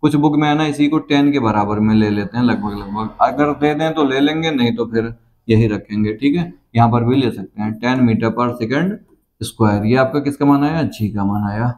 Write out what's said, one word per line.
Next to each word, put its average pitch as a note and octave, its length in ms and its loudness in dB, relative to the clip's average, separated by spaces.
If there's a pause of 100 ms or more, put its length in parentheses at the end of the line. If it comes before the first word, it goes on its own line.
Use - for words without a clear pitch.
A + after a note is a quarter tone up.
कुछ D3+ 140 2
book D3 200 2
में D3+ 120 2
है D3 60 2
ना D#3 120 0
इसी D3 220 0
को D#3 120 0
टेन C#3+ 320 2
के C#3+ 80 0
बराबर G#2 400 0
में A2 140 2
ले G#2+ 160 4
लेते G#2 280 -4
हैं B2 60 0
लगभग G#2 300 0
लगभग, G2+ 360 -8 (120)
अगर C#3 320 0
दे D3 200 0
दें D#3+ 200 -2
तो D#3 100 0
ले C3+ 160 0
लेंगे, D#3 300 0
नहीं A#2+ 260 0
तो A#2 100 -4
फिर A2+ 260 -2 (360)
यही A2+ 200 4
रखेंगे, G#2 460 -2
ठीक C#3+ 220 0
है। E3+ 160 -4 (240)
यहाँ A#2 140 6
पर A#2+ 140 2
भी B2 120 2
ले B2+ 140 2
सकते G2 320 -10
हैं A2 120 -4
टेन B2 320 0
meter A2+ 280 2
per A#2+ 200 0
second C#3+ 420 -2 (440)
square, G#2 440 0
ये A2+ 120 2
आपका C3+ 240 0
किसका C#3+ 260 -2
मान C#3+ 180 2
आया? D#3 200 -2
जी G#2 260 -4
का G2+ 140 -4
मान G2+ 260 -2
आया। A2+ 280 -2